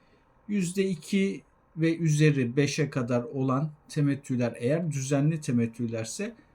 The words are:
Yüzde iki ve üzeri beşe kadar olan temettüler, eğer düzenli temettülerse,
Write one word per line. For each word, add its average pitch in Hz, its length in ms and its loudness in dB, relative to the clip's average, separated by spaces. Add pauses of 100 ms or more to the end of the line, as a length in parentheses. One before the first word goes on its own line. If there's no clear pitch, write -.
(480)
Yüzde 190 400 0
iki 196 540 -2 (340)
ve 165 200 2
üzeri 147 600 4
beşe 147 340 0
kadar 120 320 0
olan 135 480 -2 (180)
temettüler, 131 680 0
eğer 156 340 0
düzenli 139 500 0
temettülerse, 117 920 -2 (200)